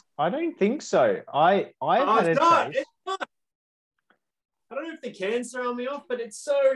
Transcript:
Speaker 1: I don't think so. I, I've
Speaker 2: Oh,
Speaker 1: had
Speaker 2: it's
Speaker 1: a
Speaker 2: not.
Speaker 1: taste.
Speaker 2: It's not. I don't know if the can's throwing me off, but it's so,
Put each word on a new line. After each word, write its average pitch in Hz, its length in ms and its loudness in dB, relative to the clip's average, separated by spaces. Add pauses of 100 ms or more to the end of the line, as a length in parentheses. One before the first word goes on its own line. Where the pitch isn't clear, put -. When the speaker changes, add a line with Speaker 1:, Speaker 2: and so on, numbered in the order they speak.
(200)
Speaker 1:
I 156 100 2
don't 311 300 -4
think 226 220 0
so. 120 400 2 (120)
I, 170 380 2 (100)
I've 196 260 2
Speaker 2:
Oh, - 100 2
Speaker 1:
had 180 100 2
Speaker 2:
it's 165 100 2
Speaker 1:
a 320 60 2
Speaker 2:
not. 330 220 4
Speaker 1:
taste. 147 140 -6
Speaker 2:
It's 311 100 -8 (180)
not. 381 220 -8 (1400)
I 233 60 -14
don't 311 140 -6
know 311 40 -10
if - 80 -16
the 226 100 -10
can's 233 420 -6
throwing 247 240 -6
me 247 100 -6
off, 285 200 -8
but 247 120 -6
it's 226 180 -12
so, 285 240 0 (140)